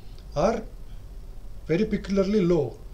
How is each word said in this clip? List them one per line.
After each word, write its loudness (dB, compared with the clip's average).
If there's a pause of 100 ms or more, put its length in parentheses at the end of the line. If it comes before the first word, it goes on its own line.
(360)
are 2 (1040)
very 4
peculiarly 2
low 4 (160)